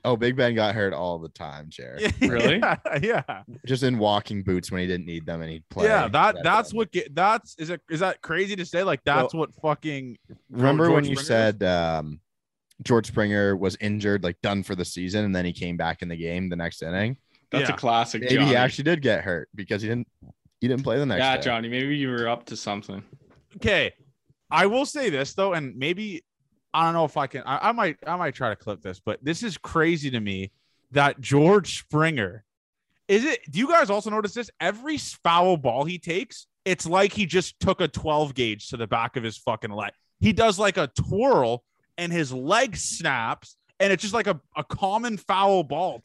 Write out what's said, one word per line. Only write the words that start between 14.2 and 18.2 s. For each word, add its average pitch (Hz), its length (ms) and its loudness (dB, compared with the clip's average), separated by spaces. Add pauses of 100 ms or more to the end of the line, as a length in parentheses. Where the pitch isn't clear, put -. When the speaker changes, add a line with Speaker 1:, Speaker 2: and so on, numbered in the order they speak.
Speaker 1:
like, 87 200 -4
done 101 180 0
for 95 140 -6
the 90 100 -4
season, 92 400 -2
and 98 100 0
then 90 100 0
he 90 60 -2
came 87 260 -6
back 82 260 -4
in 87 60 -8
the 85 80 -8
game 85 300 -4
the 87 100 -6
next 85 260 -8
inning? 98 340 -2 (320)
Speaker 3:
That's 135 200 0
a - 20 0
Speaker 2:
Yeah. - 40 -6
Speaker 3:
classic, 117 460 0